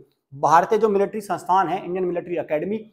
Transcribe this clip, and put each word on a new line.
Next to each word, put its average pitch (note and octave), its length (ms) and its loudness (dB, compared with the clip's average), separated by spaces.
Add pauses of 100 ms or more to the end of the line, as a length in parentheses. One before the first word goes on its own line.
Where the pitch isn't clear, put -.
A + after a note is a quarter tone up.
(320)
भारतीय D#3 460 4
जो A3 100 2
मिलिट्री G3+ 320 0
संस्थान F#3 480 0
है, F#3+ 160 -4
इंडियन F#3 200 -4
मिलिट्री F3 320 -6
एकेडमी, E3 420 -4 (140)